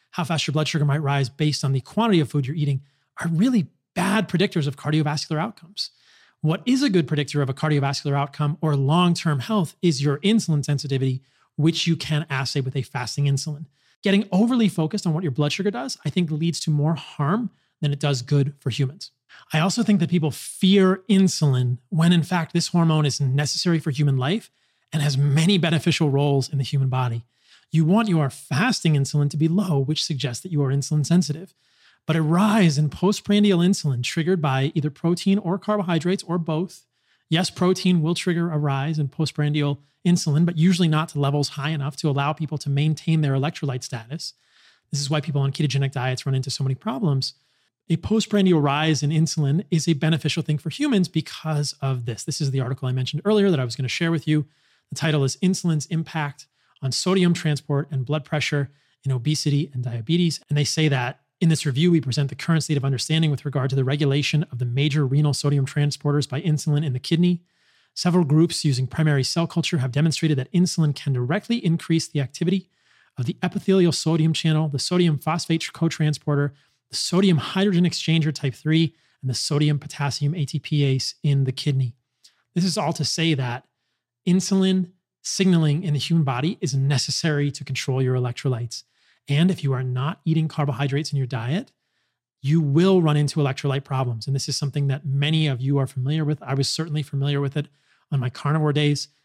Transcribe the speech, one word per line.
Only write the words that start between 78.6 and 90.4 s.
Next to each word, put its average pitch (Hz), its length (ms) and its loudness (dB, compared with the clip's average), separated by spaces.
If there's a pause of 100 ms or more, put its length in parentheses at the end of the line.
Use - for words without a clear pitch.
and 131 80 -4
the 120 40 -4
sodium 147 440 0
potassium 143 560 -4
A 160 100 -4
T 147 140 -4
P 147 260 0
ase 135 380 -2
in 139 220 2
the 131 80 -2
kidney." 135 420 -2 (600)
This 180 100 0
is 170 120 -2
all 160 160 0
to 151 120 -4
say 165 300 0
that 127 320 -4 (600)
insulin 190 640 2 (360)
signaling 170 560 2
in 156 120 -2
the 139 40 -2
human 165 240 0
body 135 380 -2
is 139 140 -2
necessary 143 760 0
to 139 140 -12
control 131 380 -4
your 127 120 0
electrolytes. 123 680 -4 (440)
And 160 240 2
if - 140 -4
you 135 80 0
are 127 100 -4
not 127 440 -4
eating 156 220 2